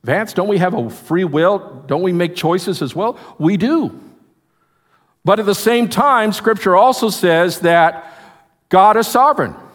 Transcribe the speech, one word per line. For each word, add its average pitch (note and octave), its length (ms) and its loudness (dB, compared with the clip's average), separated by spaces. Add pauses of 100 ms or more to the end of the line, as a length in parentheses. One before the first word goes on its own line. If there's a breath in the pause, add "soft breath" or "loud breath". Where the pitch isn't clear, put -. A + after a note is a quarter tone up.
Vance, F#3 300 -4
don't F#3 140 -2
we G#3 120 0
have F3+ 140 0
a A#2 160 -4
free F3 340 -4
will? F3+ 640 -2
Don't D#3 160 -2
we F#3 80 0
make F3 240 -2
choices F3+ 460 -2
as C3+ 120 -6
well? G#3+ 240 -4 (220 loud breath)
We F3 180 2
do. C4 420 -2 (1300)
But G3 140 2
at G#3+ 60 -4
the G3 100 0
same A#3+ 340 0
time, A3+ 440 0
Scripture G3 420 0
also A#3 340 2
says F3 520 0
that E3+ 440 2 (640 loud breath)
God G3+ 260 6
is A3+ 120 0
sovereign. B3 480 0 (200)